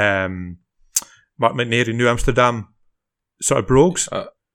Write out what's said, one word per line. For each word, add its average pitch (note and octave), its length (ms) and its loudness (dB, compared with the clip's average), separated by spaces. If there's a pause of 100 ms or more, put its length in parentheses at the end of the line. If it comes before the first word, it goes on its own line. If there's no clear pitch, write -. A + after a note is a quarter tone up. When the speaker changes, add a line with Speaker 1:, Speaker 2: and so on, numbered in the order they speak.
Speaker 1:
um, F#2 560 -2 (800)
Mark A#2 180 2
McNary, A#2+ 400 0
New A#2+ 140 2
Amsterdam A#2+ 640 0 (680)
sort C3+ 200 0
of F#2+ 60 -10
brogues. D3 440 2
Speaker 2:
Uh, F#2 140 -8 (300)